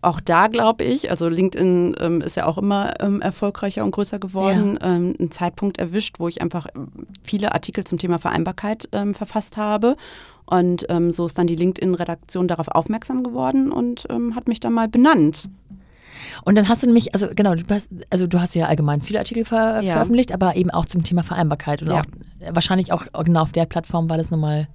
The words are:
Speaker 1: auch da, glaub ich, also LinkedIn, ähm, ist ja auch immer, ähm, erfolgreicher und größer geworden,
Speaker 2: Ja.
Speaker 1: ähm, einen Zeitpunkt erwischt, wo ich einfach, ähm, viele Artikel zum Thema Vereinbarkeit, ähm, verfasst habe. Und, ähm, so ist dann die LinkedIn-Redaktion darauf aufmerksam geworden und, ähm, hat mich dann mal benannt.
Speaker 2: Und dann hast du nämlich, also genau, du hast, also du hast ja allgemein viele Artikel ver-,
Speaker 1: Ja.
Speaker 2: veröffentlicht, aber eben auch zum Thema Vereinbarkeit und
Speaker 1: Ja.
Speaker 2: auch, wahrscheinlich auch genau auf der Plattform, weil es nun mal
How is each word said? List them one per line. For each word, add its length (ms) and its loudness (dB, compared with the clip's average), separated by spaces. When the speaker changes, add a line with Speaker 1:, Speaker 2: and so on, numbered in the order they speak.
Speaker 1:
auch 200 0
da, 260 4
glaub 340 2
ich, 280 -2
also 180 -2
LinkedIn, 720 2
ähm, 220 0
ist 160 -6
ja 80 -2
auch 120 -2
immer, 440 -2
ähm, 200 0
erfolgreicher 640 -4
und 80 0
größer 280 -4
geworden, 600 0
Speaker 2:
Ja. 140 -2
Speaker 1:
ähm, 240 0
einen 120 -2
Zeitpunkt 480 -4
erwischt, 400 -4
wo 100 -2
ich 120 -10
einfach, 240 -4
ähm, 120 -12
viele 300 -2
Artikel 300 -4
zum 160 -4
Thema 180 0
Vereinbarkeit, 760 -4
ähm, 200 -2
verfasst 440 -6
habe. 400 2
Und, 440 2
ähm, 220 2
so 140 -2
ist 120 -6
dann 100 2
die 100 2
LinkedIn-Redaktion 920 -2
darauf 220 -2
aufmerksam 540 0
geworden 480 0
und, 380 -2
ähm, 260 -2
hat 120 -4
mich 140 -2
dann 120 0
mal 140 2
benannt. 600 4
Speaker 2:
Und 100 6
dann 140 6
hast 140 4
du 40 4
nämlich, 280 4
also 200 0
genau, 200 4
du 140 -4
hast, 220 -2
also 160 2
du 120 2
hast 140 -2
ja 140 0
allgemein 340 2
viele 180 -4
Artikel 240 -4
ver-, 380 0
Speaker 1:
Ja. 120 0
Speaker 2:
veröffentlicht, 380 2
aber 240 2
eben 140 2
auch 160 0
zum 180 -2
Thema 200 0
Vereinbarkeit 580 -2
und 80 -4
Speaker 1:
Ja. 120 2
Speaker 2:
auch, 40 -2
wahrscheinlich 400 2
auch 100 -2
genau 160 4
auf 100 0
der 140 2
Plattform, 440 -2
weil 100 0
es 120 -2
nun 80 0
mal 360 0